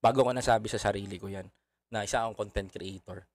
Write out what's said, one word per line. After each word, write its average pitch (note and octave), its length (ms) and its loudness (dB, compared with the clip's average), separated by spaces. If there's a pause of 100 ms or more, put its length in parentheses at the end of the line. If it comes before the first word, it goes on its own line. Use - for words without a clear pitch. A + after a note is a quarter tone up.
Bago B2+ 240 6
ko B2 80 4
nasabi A2+ 340 2
sa A2+ 120 -4
sarili G2 360 -2
ko F#2+ 140 -10
yan, F#2+ 180 -10 (420)
na G#2+ 140 -2
isa A#2 200 0
akong G#2+ 220 -4
content G2 220 -6
creator F#2 560 -12 (100)